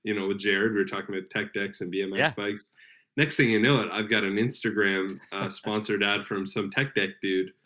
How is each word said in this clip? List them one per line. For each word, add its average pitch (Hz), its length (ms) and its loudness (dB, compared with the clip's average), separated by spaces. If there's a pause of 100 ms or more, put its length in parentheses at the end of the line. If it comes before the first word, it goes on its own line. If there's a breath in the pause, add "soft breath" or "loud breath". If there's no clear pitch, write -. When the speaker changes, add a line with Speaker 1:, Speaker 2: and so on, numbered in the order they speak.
Speaker 1:
you 107 120 -2
know, 95 140 -2
with 98 100 -2
Jared, 101 340 2
we 104 60 0
were 98 60 2
talking 98 320 -6
about 92 140 -8
tech 104 240 -4
decks 101 260 -4
and 90 100 -6
B 95 120 -2
M 98 100 -4
X 101 60 -2
Speaker 2:
Yeah. 143 180 2
Speaker 1:
bikes. 104 280 -6 (520 soft breath)
Next 151 200 2
thing 120 140 6
you 107 100 6
know 127 200 6
it, 95 120 -2
I've 107 160 -2
got 107 160 2
an 98 120 0
Instagram, 101 840 0 (120)
uh, 95 160 -4
Speaker 2:
<laughs> - 0 -
Speaker 1:
sponsored 107 540 -2
ad 104 220 2
from 98 220 -4
some 101 240 -4
tech 139 260 -2
deck 98 260 -2
dude 92 300 0 (140)